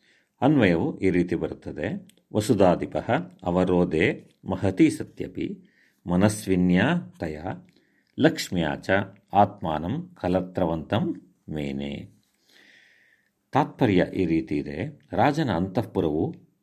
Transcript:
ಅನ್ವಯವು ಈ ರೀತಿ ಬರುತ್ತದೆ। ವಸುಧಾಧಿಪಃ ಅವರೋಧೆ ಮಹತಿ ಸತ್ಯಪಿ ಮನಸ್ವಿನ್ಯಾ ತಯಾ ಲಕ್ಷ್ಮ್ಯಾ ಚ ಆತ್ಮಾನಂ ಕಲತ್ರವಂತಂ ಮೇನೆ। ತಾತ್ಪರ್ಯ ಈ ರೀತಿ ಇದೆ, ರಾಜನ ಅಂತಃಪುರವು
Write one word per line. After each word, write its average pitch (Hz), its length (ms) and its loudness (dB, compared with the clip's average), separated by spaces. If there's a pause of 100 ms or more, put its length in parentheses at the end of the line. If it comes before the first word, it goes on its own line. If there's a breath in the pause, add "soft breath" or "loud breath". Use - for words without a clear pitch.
(420)
ಅನ್ವಯವು 120 580 4
ಈ 95 100 2
ರೀತಿ 87 260 0
ಬರುತ್ತದೆ। 85 720 -8 (260)
ವಸುಧಾಧಿಪಃ 90 760 2 (320)
ಅವರೋಧೆ 90 920 0 (140)
ಮಹತಿ 95 400 2
ಸತ್ಯಪಿ - 760 -8 (460 soft breath)
ಮನಸ್ವಿನ್ಯಾ 95 1120 2
ತಯಾ 80 480 -8 (520)
ಲಕ್ಷ್ಮ್ಯಾ 92 560 0
ಚ - 140 -10 (440)
ಆತ್ಮಾನಂ 90 880 0
ಕಲತ್ರವಂತಂ 92 1000 -2 (280)
ಮೇನೆ। 69 640 -8 (1400 soft breath)
ತಾತ್ಪರ್ಯ 127 600 2
ಈ 92 120 0
ರೀತಿ 80 320 -2
ಇದೆ, 73 440 -8 (100)
ರಾಜನ 135 380 0
ಅಂತಃಪುರವು 92 840 -2 (280)